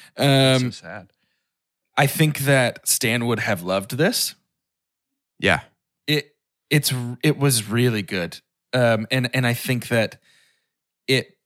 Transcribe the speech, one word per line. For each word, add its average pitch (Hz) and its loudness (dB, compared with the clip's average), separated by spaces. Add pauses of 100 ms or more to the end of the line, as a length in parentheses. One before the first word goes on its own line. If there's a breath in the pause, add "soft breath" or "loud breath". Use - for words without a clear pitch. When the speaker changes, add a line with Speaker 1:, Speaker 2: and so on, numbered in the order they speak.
(180 loud breath)
Speaker 1:
Um, 131 4
Speaker 2:
So - -18
sad. 90 -16 (840)
Speaker 1:
I 147 4
think 151 0
that 135 0
Stan 117 0
would 113 0
have 101 -2
loved 95 -2
this. 170 0 (1040)
Speaker 3:
Yeah. 90 2 (460)
Speaker 1:
It, 147 -2 (360)
it's, 151 2 (300)
it 151 2
was 123 0
really 117 0
good. 87 -6 (340)
Um, 117 2
and, 127 -2
and 127 0
I 120 2
think 117 -4
that 113 -2 (880 soft breath)
it 131 -2